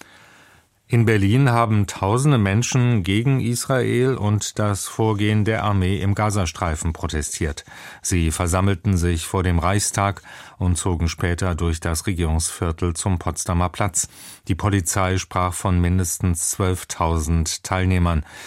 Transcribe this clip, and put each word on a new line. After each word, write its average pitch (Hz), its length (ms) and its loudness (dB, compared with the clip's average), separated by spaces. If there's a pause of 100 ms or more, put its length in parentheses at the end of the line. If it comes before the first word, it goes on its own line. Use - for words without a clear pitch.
(880)
In 117 160 4
Berlin 113 460 4
haben 110 360 2
tausende 127 520 2
Menschen 113 640 2
gegen 117 340 2
Israel 123 800 0
und 104 420 0
das 104 300 0
Vorgehen 107 560 2
der 110 180 0
Armee 95 380 0
im 101 160 0
Gazastreifen 90 760 0
protestiert. 80 720 -4 (380)
Sie 82 300 0
versammelten 92 640 2
sich 85 320 0
vor 95 160 0
dem 87 160 2
Reichstag 101 600 0 (360)
und 90 180 2
zogen 82 320 0
später 87 460 -2
durch 82 240 -2
das 82 300 -4
Regierungsviertel 82 880 -2
zum 92 260 -2
Potsdamer 90 480 -2
Platz. - 400 -4 (400)
Die 95 80 0
Polizei 95 600 0
sprach 90 380 -2
von 90 260 0
mindestens 87 680 0
zwölftausend 82 1120 -2
Teilnehmern. 90 640 2 (200)